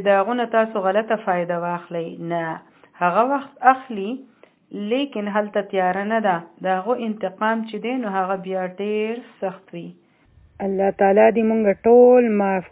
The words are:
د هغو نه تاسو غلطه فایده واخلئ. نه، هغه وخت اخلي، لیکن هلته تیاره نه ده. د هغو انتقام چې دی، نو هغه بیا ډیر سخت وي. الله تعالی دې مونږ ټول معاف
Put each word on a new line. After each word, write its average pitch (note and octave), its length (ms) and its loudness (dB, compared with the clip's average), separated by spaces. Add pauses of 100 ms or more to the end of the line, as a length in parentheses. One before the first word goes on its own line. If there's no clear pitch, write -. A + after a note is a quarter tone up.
د - 20 4 (100)
هغو G3 160 0
نه A#3+ 120 -2 (100)
تاسو A3 200 2 (120)
غلطه A3 280 0 (100)
فایده F3 400 -2
واخلئ. E3+ 420 -6 (240)
نه، E3+ 120 -2 (580)
هغه F3 300 2
وخت C#4 220 -4 (200)
اخلي، A3 380 -6 (800)
لیکن C4 320 -4 (120)
هلته G#3 240 0 (120)
تیاره F#3 320 0
نه A3 220 0
ده. F#3 100 2 (280)
د - 20 -10 (120)
هغو G3+ 160 -4 (140)
انتقام G#3+ 500 -4 (100)
چې A3 160 -10
دی، A#3 180 -6
نو A3 60 -6 (100)
هغه F#3+ 180 -2 (100)
بیا F#3 180 -4 (180)
ډیر G#3+ 320 -4 (280)
سخت F#3 320 -8
وي. E3+ 140 -14 (720)
الله G3 300 -2 (120)
تعالی G3+ 340 6
دې A3+ 140 2
مونږ A3 160 0 (200)
ټول B3 380 8 (160)
معاف F#3+ 320 -2